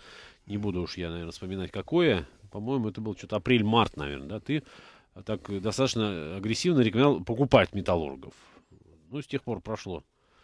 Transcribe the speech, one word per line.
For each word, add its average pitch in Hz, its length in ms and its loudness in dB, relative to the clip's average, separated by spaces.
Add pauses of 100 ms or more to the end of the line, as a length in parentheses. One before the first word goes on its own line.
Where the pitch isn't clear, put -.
(460)
не - 120 -6
буду 90 240 -4
уж - 140 -8
я, 85 140 -6
наверное, 85 220 -8
вспоминать 92 380 -8
какое, 110 560 0 (240)
по-моему, 113 380 -4
это 104 120 -8
был 110 140 -6
че-то - 220 -8
апрель-март, 113 600 4
наверное, 71 320 -8
да, 104 120 -10
ты 147 220 -4 (600)
так, 104 260 -8
э, 98 100 -4
достаточно 101 760 -2
агрессивно 113 440 0
рекомендовал 113 440 4
покупать 117 500 6
металлургов. 80 600 -2 (760)
Ну, 143 100 -8
с 135 60 -12
тех 139 160 -6
пор 107 180 -6
прошло 95 420 -8 (420)